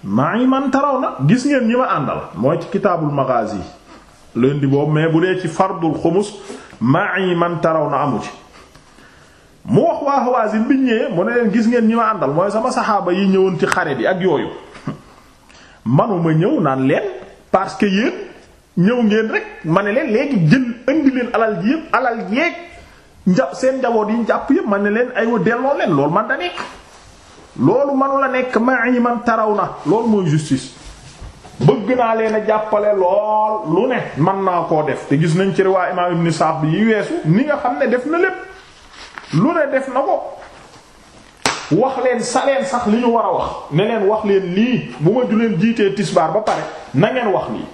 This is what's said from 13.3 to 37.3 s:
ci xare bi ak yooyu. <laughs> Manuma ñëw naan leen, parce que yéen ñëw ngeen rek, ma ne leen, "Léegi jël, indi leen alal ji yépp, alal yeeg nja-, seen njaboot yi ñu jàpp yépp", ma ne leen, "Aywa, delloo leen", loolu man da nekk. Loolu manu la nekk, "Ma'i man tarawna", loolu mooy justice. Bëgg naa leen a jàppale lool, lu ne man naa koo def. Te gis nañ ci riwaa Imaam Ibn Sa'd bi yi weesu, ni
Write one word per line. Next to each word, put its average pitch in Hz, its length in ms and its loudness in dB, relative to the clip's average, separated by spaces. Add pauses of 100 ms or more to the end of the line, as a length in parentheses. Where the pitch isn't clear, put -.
ci 190 80 2
xare 165 300 0
bi 110 100 -2
ak 180 140 0
yooyu. 151 280 0 (380)
<laughs> - 1000 -18
Manuma 170 480 2
ñëw 214 260 2
naan 135 260 0
leen, 156 160 2 (480)
parce 185 260 0
que 208 100 0
yéen 214 260 0 (640)
ñëw 233 260 2
ngeen 220 300 2
rek, 427 120 -4 (200)
ma 175 180 2
ne 202 100 -2
leen, 262 200 0
"Léegi 240 380 2
jël, 254 140 -2 (240)
indi 277 220 2
leen 247 220 -4
alal 208 300 -2
ji 214 80 0
yépp, 311 240 -4
alal 233 240 0 (120)
yeeg 320 220 0 (760)
nja-, 190 280 2
seen 262 240 0
njaboot 226 320 0
yi 226 80 0
ñu 220 80 -2
jàpp 208 240 -2
yépp", 175 180 2
ma 202 100 0
ne 202 120 0
leen, 247 260 0
"Aywa, 226 220 0
delloo 247 400 0
leen", 302 180 0
loolu 143 160 2
man 220 160 0
da - 80 0
nekk. 349 240 -6 (1000)
Loolu 269 380 2
manu 269 240 2
la 262 80 0
nekk, 254 300 -2
"Ma'i 247 420 0
man 240 240 -2
tarawna", 214 460 -2 (160)
loolu 220 220 0
mooy 202 180 2
justice. 151 480 -2 (840)
Bëgg 226 380 2
naa 226 180 2
leen 220 200 0
a 220 120 0
jàppale 214 480 0
lool, 208 800 0
lu 214 140 2
ne 240 80 0 (220)
man 190 260 0
naa 175 240 0
koo 156 140 0
def. 135 260 -4
Te 143 100 2
gis 160 160 2
nañ 190 200 0
ci 196 80 0
riwaa 185 280 2
Imaam 180 220 0
Ibn 170 180 0
Sa'd 156 300 0
bi 156 80 0
yi 190 160 2
weesu, 220 300 0 (100)
ni 190 200 4